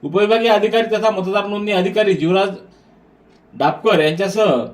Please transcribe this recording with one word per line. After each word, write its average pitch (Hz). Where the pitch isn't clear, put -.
उपविभागीय 208
अधिकारी 220
तथा 220
मतदार 196
नोंदणी 208
अधिकारी 190
जीवराज 180
डापकर 160
यांच्यासह 165